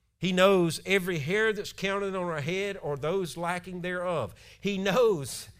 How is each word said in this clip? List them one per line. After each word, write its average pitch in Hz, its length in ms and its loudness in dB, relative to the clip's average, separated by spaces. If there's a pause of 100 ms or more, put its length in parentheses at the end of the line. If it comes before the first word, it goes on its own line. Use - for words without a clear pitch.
(200)
He 185 120 0
knows 180 540 6
every 185 320 0
hair 208 340 0
that's 202 200 -8
counted 196 420 -2
on 180 120 -2
our 156 140 -4
head 190 400 -4
or 147 160 -4
those 160 400 -2
lacking 175 440 -6
thereof. 180 520 -2 (280)
He 196 180 -2
knows. 190 680 0 (120)